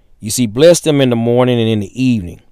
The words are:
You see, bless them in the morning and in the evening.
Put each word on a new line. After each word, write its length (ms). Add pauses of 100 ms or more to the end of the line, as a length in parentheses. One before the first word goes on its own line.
(200)
You 100
see, 160
bless 320
them 220
in 100
the 60
morning 420
and 100
in 120
the 200
evening. 520